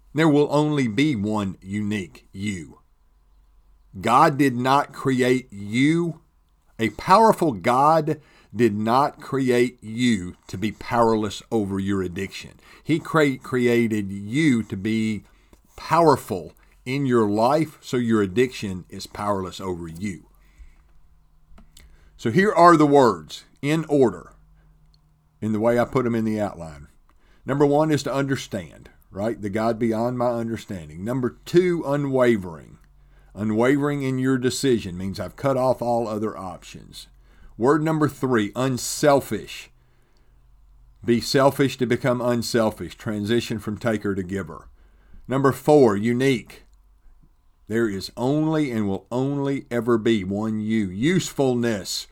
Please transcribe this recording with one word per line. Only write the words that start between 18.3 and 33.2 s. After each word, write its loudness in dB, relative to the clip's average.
is -14
powerless -6
over -8
you. -10
So -4
here 2
are 8
the 6
words 2
in -2
order, 2
in -4
the -2
way 2
I 2
put -2
them 0
in -2
the -2
outline. -8
Number 2
one 2
is 0
to -6
understand, -6
right? -6
The -6
God -2
beyond -2
my 0
understanding. -8
Number -4
two, 2
unwavering. 0